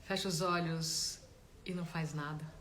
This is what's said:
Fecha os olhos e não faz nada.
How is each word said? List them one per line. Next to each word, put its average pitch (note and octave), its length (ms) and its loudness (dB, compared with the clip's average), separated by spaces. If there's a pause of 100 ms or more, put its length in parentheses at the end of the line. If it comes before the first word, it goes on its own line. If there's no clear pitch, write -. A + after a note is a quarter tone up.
Fecha G3 260 0
os E3+ 120 2
olhos E3 800 2 (440)
e - 80 -4
não F3+ 120 0
faz D#3+ 280 0
nada. D3+ 320 -2 (160)